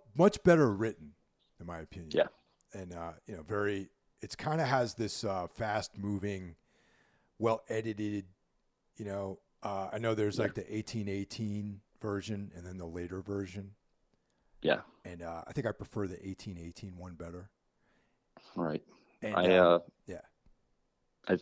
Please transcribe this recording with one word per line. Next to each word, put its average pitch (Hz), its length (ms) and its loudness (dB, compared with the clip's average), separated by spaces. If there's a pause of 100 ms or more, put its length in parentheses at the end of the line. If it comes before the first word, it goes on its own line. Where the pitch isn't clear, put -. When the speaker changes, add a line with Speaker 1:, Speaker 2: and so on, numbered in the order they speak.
(140)
Speaker 1:
much 180 300 6
better 156 280 10
written, 98 420 -2 (440)
in 85 80 -14
my 85 140 -8
opinion. 82 320 -12
Speaker 2:
Yeah. 82 160 4 (460)
Speaker 1:
And, 90 200 -10
uh, 85 180 -8 (140)
you 107 100 -10
know, 80 60 -12
very, 101 460 -2 (320)
it's - 160 -12
kinda 156 280 -2
has 127 300 2
this, - 300 -4
uh, 95 240 -2
fast 107 480 -4
moving, 98 600 -6 (840)
well 113 300 2
edited, 104 580 -2 (680)
you 110 80 -10
know, 98 340 -4 (260)
uh, 98 280 -2
I 107 60 -2
know 113 160 2
there's, 104 240 0
Speaker 2:
Yeah. 110 60 2
Speaker 1:
like, 98 100 -2
the 101 220 -8
eighteen 107 320 -4
eighteen 104 720 -6 (200)
version 101 540 -4
and 87 120 -14
then 92 120 -12
the 87 80 -8
later 87 340 -6
version. 101 540 -6 (840)
Speaker 2:
Yeah. - 220 2 (220)
Speaker 1:
And, 87 180 -12
uh, 85 240 -8
I - 60 -14
think 123 140 -2
I 107 60 -2
prefer 104 360 -6
the 90 180 -10
eighteen 95 320 -10
eighteen 85 380 -12
one 90 180 -12
better. 85 360 -12 (1080)
Speaker 2:
Right. 80 280 -2 (380)
Speaker 1:
And, 107 140 0
Speaker 2:
I, 90 200 8
Speaker 1:
uh, 90 80 12
Speaker 2:
uh, 87 140 10 (280)
Speaker 1:
yeah. 90 140 -10 (1080)
Speaker 2:
I, 92 140 4